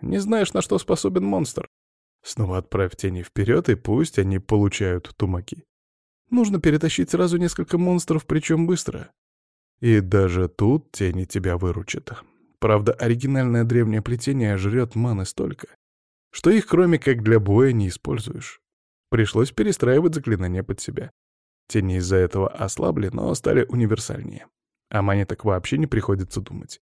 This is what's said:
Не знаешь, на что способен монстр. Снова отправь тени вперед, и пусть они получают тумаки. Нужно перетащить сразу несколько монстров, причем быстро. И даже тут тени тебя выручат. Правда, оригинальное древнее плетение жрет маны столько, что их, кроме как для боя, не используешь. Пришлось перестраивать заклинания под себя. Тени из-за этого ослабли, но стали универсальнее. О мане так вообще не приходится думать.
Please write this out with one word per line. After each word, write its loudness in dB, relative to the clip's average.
Не -2
знаешь, 0
на 0
что -2
способен -2
монстр. -4
Снова -4
отправь -2
тени -6
вперед, 0
и 4
пусть -2
они 0
получают 0
тумаки. -6
Нужно 2
перетащить 2
сразу 2
несколько -2
монстров, 0
причем 0
быстро. -4
И 6
даже 2
тут 0
тени -2
тебя -2
выручат. -6
Правда, 2
оригинальное 0
древнее 2
плетение -2
жрет -2
маны -2
столько, -8
что 2
их, 4
кроме 4
как 0
для 6
боя, 4
не 0
используешь. -8
Пришлось 2
перестраивать 2
заклинания -2
под -8
себя. -10
Тени 0
из-за 2
этого 2
ослабли, -2
но -2
стали 2
универсальнее. -4
О 0
мане 2
так -10
вообще 0
не 0
приходится -2
думать. -16